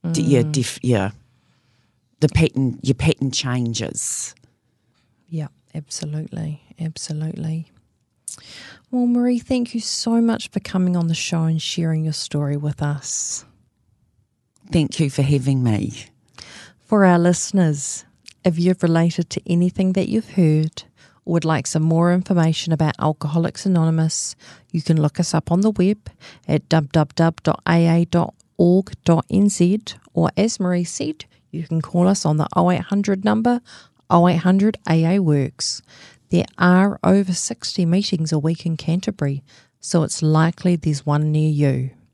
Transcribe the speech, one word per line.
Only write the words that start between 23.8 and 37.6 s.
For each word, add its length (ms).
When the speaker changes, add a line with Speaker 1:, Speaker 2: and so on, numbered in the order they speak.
Speaker 2:
you 100
can 180
look 200
us 140
up 180
on 80
the 100
web 400
at 200
w 220
w 240
w 280
dot 240
a 200
a 200
dot 280
org 340
dot 260
n 180
z, 320
or 220
as 220
Marie 260
said, 400
you 140
can 160
call 280
us 180
on 120
the 180
oh 140
eight 100
hundred 440
number, 360
oh 160
eight 120
hundred 380
A 280
A 40
Works. 600
There 140
are 480
over 300
sixty 500